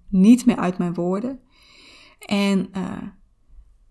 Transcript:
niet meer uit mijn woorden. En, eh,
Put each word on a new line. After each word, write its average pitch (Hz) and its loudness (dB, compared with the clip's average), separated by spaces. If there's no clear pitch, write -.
niet 214 6
meer 247 2
uit 180 -4
mijn 175 -4
woorden. 196 -6
En, 196 -2
eh, - -10